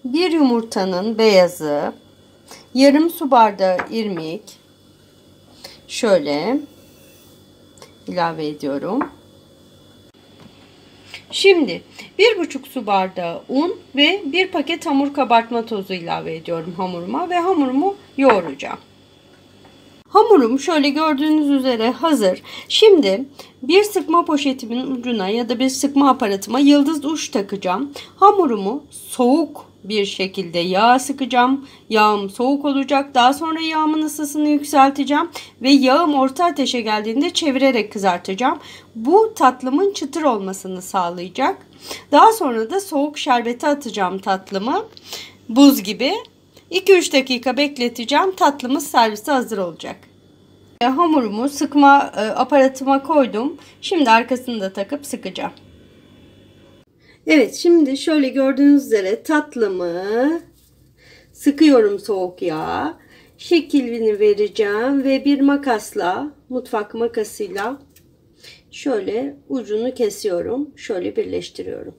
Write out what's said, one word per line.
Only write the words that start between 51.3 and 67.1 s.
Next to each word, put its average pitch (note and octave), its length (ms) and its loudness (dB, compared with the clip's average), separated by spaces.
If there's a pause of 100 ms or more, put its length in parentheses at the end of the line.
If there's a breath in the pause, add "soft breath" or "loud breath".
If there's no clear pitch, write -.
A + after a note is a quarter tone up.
sıkma, C#4+ 680 4
e, F#3+ 40 -2
aparatıma C4+ 840 2
koydum. C4+ 540 0 (240 loud breath)
Şimdi D4 300 -2
arkasını A#3+ 500 0
da F#3+ 120 -6
takıp A#3+ 340 -8
sıkacağım. F#3 460 -10 (1700 soft breath)
Evet, D4 280 4
şimdi D#4 420 4
şöyle D4 320 0
gördüğünüz C4+ 580 4
üzere G#3+ 360 0
tatlımı A3+ 1200 -2 (920 soft breath)
sıkıyorum C4 680 4
soğuk F#3 440 -6
yağa. D#3+ 560 -6 (400 soft breath)
Şeklini A#3 800 0
vereceğim G#3+ 840 0
ve C4+ 200 0
bir C#4+ 160 2
makasla, C4 920 -2 (180)
mutfak A#3+ 460 -8
makasıyla A3 840 -6 (920 loud breath)